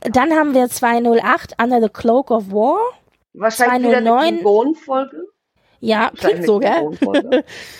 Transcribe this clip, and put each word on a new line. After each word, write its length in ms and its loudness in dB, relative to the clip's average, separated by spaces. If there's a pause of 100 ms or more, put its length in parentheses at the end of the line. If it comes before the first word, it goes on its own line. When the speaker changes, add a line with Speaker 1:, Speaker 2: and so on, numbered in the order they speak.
Speaker 1:
Dann 320 0
haben 200 0
wir 160 2
zwei 300 -2
null 240 2
acht, 380 -2
Under 200 2
the 80 2
Cloak 420 0
of 200 -4
War. 280 0 (540)
Speaker 2:
Wahrscheinlich 540 0
wieder 120 4
eine 100 0
Speaker 1:
Zwei 140 4
null 80 0
neun. 120 -4
Speaker 2:
Gorn-Folge. 800 0 (560)
Speaker 1:
Ja, 300 0
klingt 140 -14
Speaker 2:
Wahrscheinlich 240 0
Speaker 1:
so, 120 4
Speaker 2:
eine 100 0
Speaker 1:
gell? 120 0
Speaker 2:
Gorn-Folge. 680 -2
Speaker 1:
<laughs> 40 -20 (260)